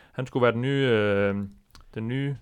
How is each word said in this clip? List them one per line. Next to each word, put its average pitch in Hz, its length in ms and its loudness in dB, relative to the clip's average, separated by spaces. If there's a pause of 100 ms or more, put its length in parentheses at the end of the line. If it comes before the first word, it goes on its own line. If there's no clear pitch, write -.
(120)
Han 131 140 -8
skulle 127 160 -2
være 120 100 6
den 117 100 -4
nye, 135 300 0
øh, 101 420 2 (600)
den 110 140 -6
nye 135 340 -4